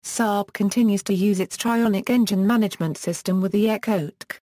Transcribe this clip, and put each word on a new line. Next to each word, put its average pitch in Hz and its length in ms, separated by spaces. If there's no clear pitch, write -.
Saab 208 480
continues 202 500
to 202 120
use 190 260
its 185 160
Trionic 233 520
engine 202 380
management 202 500
system 180 440
with 190 100
the 208 160
Ekotek. 208 720